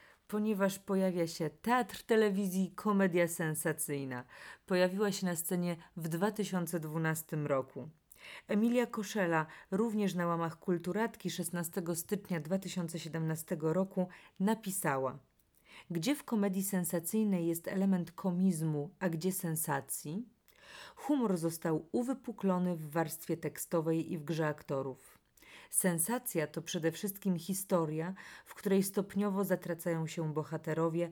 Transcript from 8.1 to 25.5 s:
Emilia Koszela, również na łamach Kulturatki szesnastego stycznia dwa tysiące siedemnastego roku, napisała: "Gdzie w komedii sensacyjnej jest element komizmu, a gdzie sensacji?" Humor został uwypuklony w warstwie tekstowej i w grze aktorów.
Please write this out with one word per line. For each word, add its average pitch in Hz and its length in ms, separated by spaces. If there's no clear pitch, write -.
Emilia 233 380
Koszela, 185 600
również 208 440
na 175 120
łamach 165 320
Kulturatki 180 720
szesnastego 170 640
stycznia 190 440
dwa 165 180
tysiące 180 400
siedemnastego 160 760
roku, 185 360
napisała: 180 800
"Gdzie 170 240
w - 100
komedii 202 400
sensacyjnej 185 800
jest 170 220
element 190 440
komizmu, 160 840
a 190 100
gdzie 165 240
sensacji?" 160 960
Humor 233 400
został 165 560
uwypuklony 196 840
w 156 140
warstwie 160 460
tekstowej 160 760
i 180 60
w 147 60
grze 160 220
aktorów. 139 720